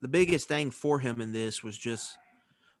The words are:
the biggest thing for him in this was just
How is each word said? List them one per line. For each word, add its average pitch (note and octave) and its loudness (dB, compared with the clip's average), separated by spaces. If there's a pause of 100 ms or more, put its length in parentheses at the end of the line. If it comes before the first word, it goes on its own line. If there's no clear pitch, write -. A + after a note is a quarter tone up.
the B2+ -6
biggest E3+ 4
thing D3 0
for D3 2
him A#2+ -2
in A2 -4
this A2 -2
was G#2+ -10
just - -6 (640)